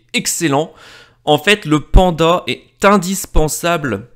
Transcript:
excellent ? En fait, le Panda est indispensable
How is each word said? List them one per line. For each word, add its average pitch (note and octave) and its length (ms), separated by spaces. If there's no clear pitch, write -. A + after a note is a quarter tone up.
excellent ? D#3+ 580
En D3+ 100
fait, G3+ 300
le D3+ 140
Panda E3+ 680
est - 160
indispensable E3+ 1300